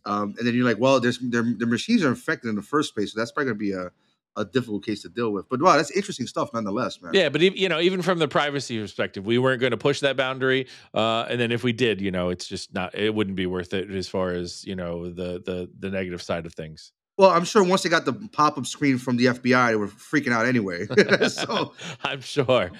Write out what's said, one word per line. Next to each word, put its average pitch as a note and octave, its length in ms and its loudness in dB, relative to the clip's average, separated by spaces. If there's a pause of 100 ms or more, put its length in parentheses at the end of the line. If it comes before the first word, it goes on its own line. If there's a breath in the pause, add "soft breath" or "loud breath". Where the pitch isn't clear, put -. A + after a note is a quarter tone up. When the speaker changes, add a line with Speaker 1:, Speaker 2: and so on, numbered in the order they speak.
Speaker 1:
Um, G#2 340 -2
and A#2+ 80 -4
then A#2 80 2
you're B2 120 2
like, A2+ 120 2
"Well, C3 200 4
there's, A#2+ 220 0
their, A#2+ 220 0
their A#2 260 0
machines F#3 340 2
are C#3+ 60 2
infected B2 400 -2
in G#2+ 80 -2
the G2 60 -6
first D3 320 -2
place, G2+ 180 -2
so G#2+ 80 -4
that's A#2 120 -4
probably C3+ 200 -2
gonna G#2 60 -6
be G2+ 140 -2
a, F#2 200 -6 (440)
a G#2 80 -2
difficult G#2 400 -2
case G#2 180 -6
to F2+ 60 -16
deal A2+ 220 -4
with." G2 180 -4
But B2+ 140 -2
wow, E3+ 140 8
that's D#3 140 2
interesting E3+ 360 -4
stuff D3+ 260 -4
nonetheless, G#2+ 480 -4
man. F2 140 -8
Speaker 2:
Yeah, E3 160 4
but D3+ 120 2
ev-, F#3+ 140 4
you F#3 120 0
know, D#3+ 120 0
even F#3 220 2
from F3 160 0
the D#3 100 2
privacy C#3+ 500 0
perspective, G2+ 460 -6
we A#2 140 4
weren't B2+ 240 2
gonna A#2+ 160 2
push C#3+ 220 0
that C3+ 180 2
boundary. C3 500 0 (240 loud breath)
Uh, A2+ 300 2
and A#2+ 180 -4
then A#2 100 0
if A#2+ 140 -2
we B2 80 2
did, A2 300 0
you G2 80 -2
know, F2+ 180 -2
it's F2+ 180 -6
just - 280 -12
not, F#2 200 -6
it G#2+ 200 0
wouldn't G2 220 -2
be F#2 100 -2
worth F2+ 260 -4
it G2 180 -4
as F#2+ 160 -6
far F#2 240 -2
as, F2 360 -8
you G2 100 -8
know, F2 320 -6
the, F2+ 360 -8
the, F2+ 340 -6
the F#2+ 120 -8
negative F#2 320 -6
side E2+ 220 -6
of E2 100 -16
things. D#2 380 -14 (240)
Speaker 1:
Well, F#3+ 140 8
I'm F3 140 4
sure G3 200 4
once F#3 180 2
they F3+ 60 -2
got D#3+ 160 2
the C#3 80 0
pop-up C#3 520 0
screen C#3 320 0
from B2 200 -2
the B2 100 4
F B2 160 0
B B2 100 2
I, B2 200 6
they A2 40 2
were G#2 120 -2
freaking C3 440 -2
out A2+ 140 2
anyway. G2+ 400 0
<laughs> - 420 4
So F3+ 440 -4 (160 loud breath)
Speaker 2:
<laughs> C#3 160 -10
I'm C#3 160 -6
sure. A#2+ 600 2